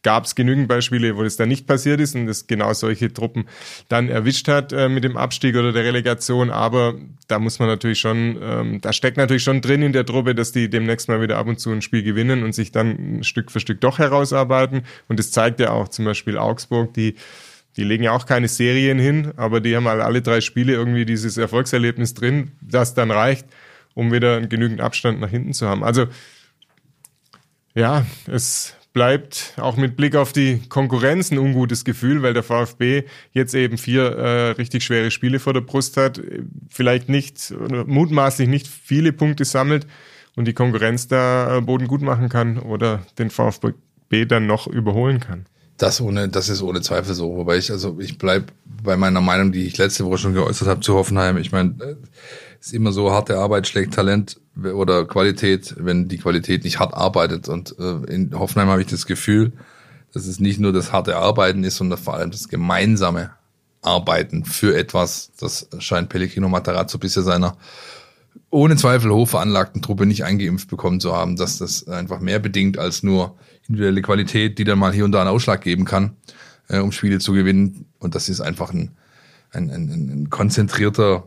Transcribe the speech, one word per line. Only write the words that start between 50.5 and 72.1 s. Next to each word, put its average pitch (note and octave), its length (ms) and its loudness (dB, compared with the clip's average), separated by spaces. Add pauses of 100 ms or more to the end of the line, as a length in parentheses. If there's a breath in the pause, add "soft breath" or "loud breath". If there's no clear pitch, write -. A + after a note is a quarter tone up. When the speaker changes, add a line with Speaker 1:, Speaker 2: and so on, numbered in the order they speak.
Speaker 2:
habe F#2+ 120 0
zu G2+ 140 2
Hoffenheim. F#2 420 2
Ich E2 140 -4
mein, F#2 300 0
äh, D3 160 -10 (640 loud breath)
ist - 120 -16
immer A2 200 0
so, G2 180 2
harte G2+ 280 0
Arbeit G2+ 280 2
schlägt - 280 -2
Talent G2+ 460 0 (160)
oder F#2 480 0
Qualität, F#2+ 720 0
wenn F2+ 300 0
die F2+ 120 -6
Qualität F2 440 0
nicht F2 160 -4
hart - 160 0
arbeitet. F2 540 0
Und, F2 320 -8
äh, F2 280 -6
in F2 300 -4
Hoffenheim F#2+ 300 0
habe F#2+ 140 4
ich F#2 40 -2
das F2 180 -6
Gefühl, G#2+ 480 0 (600 loud breath)
dass F#2 140 -8
es F#2 120 -8
nicht G2 220 0
nur G2+ 120 4
das F2+ 200 0
harte F2 240 0
Arbeiten F#2+ 480 2
ist, F#2 120 -2
sondern F2+ 220 -2
vor - 160 -6
allem F2 160 -4
das G#2 180 -14
gemeinsame F2+ 840 0 (520)
Arbeiten E2 600 0
für F#2 340 2
etwas. - 640 -2
Das - 280 -8 (120)
scheint F2 280 -2
Pellegrino F#2 400 -2
Matarazzo F2+ 500 -2
bisher F#2 260 -2
seiner F2+ 320 2 (920 loud breath)
ohne D#3 280 6
Zweifel B2 360 4
hoch A#2 160 4
veranlagten G2 540 0
Truppe G2+ 240 0
nicht G#2 180 2
eingeimpft F#2 440 -2
bekommen F2+ 320 -2
zu F2 140 -2
haben, F2 200 -2
dass F2 240 -4
das - 300 -6
einfach F2+ 320 -8